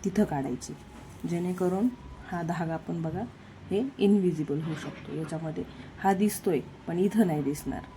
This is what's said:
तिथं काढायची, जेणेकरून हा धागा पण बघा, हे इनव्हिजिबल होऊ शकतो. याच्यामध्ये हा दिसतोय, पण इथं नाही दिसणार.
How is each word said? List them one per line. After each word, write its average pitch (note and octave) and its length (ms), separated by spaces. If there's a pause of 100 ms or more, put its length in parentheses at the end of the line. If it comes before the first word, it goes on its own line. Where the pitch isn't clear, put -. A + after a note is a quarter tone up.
तिथं G3 180
काढायची, C#3 500 (560)
जेणेकरून F3+ 580 (400)
हा F3 140
धागा E3 360
पण E3 240
बघा, E3 220 (480)
हे G#3 120 (140)
इनव्हिजिबल F3 640
होऊ D#3 140
शकतो. - 400
याच्यामध्ये D#3+ 480 (360)
हा G3 140
दिसतोय, F#3+ 460 (280)
पण E3+ 120
इथं G3+ 280
नाही D3+ 160
दिसणार. C#3 380 (160)